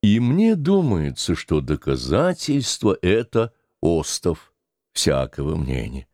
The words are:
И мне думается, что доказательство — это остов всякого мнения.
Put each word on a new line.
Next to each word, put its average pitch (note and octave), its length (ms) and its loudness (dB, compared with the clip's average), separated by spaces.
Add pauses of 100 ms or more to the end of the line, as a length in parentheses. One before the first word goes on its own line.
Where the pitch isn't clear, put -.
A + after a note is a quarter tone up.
И G#2+ 140 4
мне F#3 340 2
думается, C3+ 800 0
что D#2 260 -2
доказательство — F#2 1400 0
это A2+ 500 0 (280)
остов - 760 -2 (380)
всякого C#2 640 -2
мнения. C2 580 -6